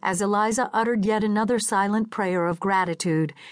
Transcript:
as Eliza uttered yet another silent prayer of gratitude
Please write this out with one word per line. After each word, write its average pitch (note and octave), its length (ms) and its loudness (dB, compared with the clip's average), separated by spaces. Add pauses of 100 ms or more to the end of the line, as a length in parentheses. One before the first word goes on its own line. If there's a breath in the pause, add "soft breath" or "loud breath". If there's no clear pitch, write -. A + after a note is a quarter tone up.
as F#3 200 -2
Eliza G#3+ 520 0
uttered A3+ 320 0
yet G#3+ 180 2
another G#3+ 340 0
silent A3 540 0
prayer F3+ 360 0
of F3 120 -2
gratitude E3+ 720 0 (180 loud breath)